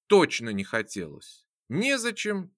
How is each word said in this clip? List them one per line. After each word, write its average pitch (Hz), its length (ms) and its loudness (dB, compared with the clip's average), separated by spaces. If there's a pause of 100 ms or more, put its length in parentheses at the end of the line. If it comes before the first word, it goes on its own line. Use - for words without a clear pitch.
точно 147 440 4
не 98 140 -4
хотелось. - 800 -8 (220)
Незачем 208 880 -2